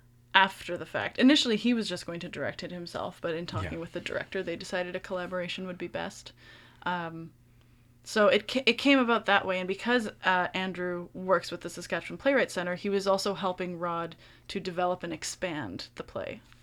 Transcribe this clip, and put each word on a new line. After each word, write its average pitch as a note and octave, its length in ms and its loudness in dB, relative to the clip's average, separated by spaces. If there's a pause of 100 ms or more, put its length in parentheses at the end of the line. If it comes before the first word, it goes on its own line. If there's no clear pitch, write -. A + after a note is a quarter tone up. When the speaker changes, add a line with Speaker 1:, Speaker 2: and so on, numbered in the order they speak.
(340)
Speaker 1:
after F#3+ 420 4
the D#3+ 100 -8
fact. A#2 320 -4
Initially, B3+ 380 6
he A#3+ 180 2
was A3+ 140 0
just F3+ 180 -6
going E3+ 140 -8
to F3 80 -8
direct - 340 -6
it F3+ 80 -10
himself, F3+ 500 -8
but E3+ 140 -4
in E3+ 120 -6
talking - 260 -6
Speaker 2:
Yeah. E3 60 -8
Speaker 1:
with E3+ 140 -10
the F3 80 -6
director, - 440 -4
they E3+ 100 -4
decided F3+ 400 -4
a F3+ 60 -6
collaboration F3+ 680 -6
would F3+ 120 -8
be F3 100 -6
best. E3+ 420 -8 (560)
Um, E3 460 -4 (720)
so G#3 240 6
it G3+ 180 6
ca-, C4 180 -2
it A#3 140 6
came C#4 220 8
about A3+ 260 2
that G3 180 6
way, F#3 140 0
and F#3 80 -2
because, G#3+ 420 0 (160)
uh, F#3 300 4
Andrew F3+ 580 -4
works F3+ 380 2
with F3 120 -8
the F3 80 -8
Saskatchewan F3 480 -6
Playwright C4+ 340 4
Centre, F3+ 240 -2
he G3+ 120 -4
was G3 200 2
also G3 260 2
helping F3+ 460 -4
Rod E3+ 340 -4 (320)
to - 140 -6
develop F3+ 420 -2
and E3+ 100 -6
expand D3+ 840 -6
the - 80 -10
play. - 360 -8 (220)